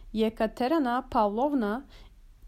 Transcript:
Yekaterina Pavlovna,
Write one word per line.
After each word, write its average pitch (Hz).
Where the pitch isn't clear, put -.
Yekaterina 240
Pavlovna, 233